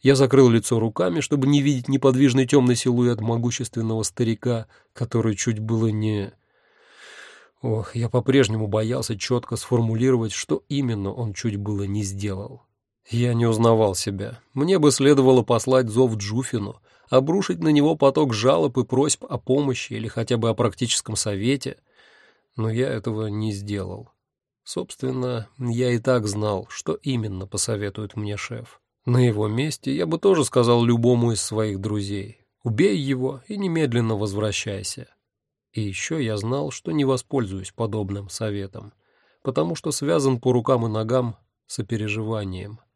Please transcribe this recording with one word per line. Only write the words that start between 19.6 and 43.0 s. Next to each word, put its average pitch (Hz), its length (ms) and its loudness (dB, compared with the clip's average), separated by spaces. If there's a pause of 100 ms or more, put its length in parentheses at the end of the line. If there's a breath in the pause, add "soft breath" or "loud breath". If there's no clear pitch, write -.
или 110 140 -6
хотя 117 280 -2
бы 113 120 0
о 113 60 2
практическом 113 640 -2
совете, 110 640 -4 (760 soft breath)
но 110 140 -2
я 123 180 0
этого 110 400 -4
не 107 240 -2
сделал. 101 580 -8 (540)
Собственно, 127 840 -6 (100)
я 123 340 0
и 120 60 2
так 117 280 2
знал, 104 420 -2
что - 260 -6
именно 107 520 -6
посоветует 104 680 -6
мне 104 200 -6
шеф. - 440 -12 (260)
На 123 200 4
его 107 220 0
месте 135 460 -4
я 170 100 0
бы 165 140 -2
тоже 180 260 4
сказал 120 400 4
любому 117 480 4
из 104 80 -4
своих 107 400 -4
друзей: 101 640 -6 (180)
«Убей 170 360 2
его 131 500 -4
и 208 80 -10
немедленно 139 600 0
возвращайся». 101 920 -4 (640)
И - 80 -6
ещё 104 380 -6
я 113 180 -2
знал, 131 340 -4
что - 220 -10
не 147 140 0
воспользуюсь 117 640 -2
подобным 101 560 -6
советом, 101 640 -8 (500)
потому 156 320 -2
что 151 180 -6
связан 139 460 0
по 127 140 0
рукам 123 320 2
и 113 60 -2
ногам 113 460 -2 (300)
сопереживанием. 107 1120 -6 (160)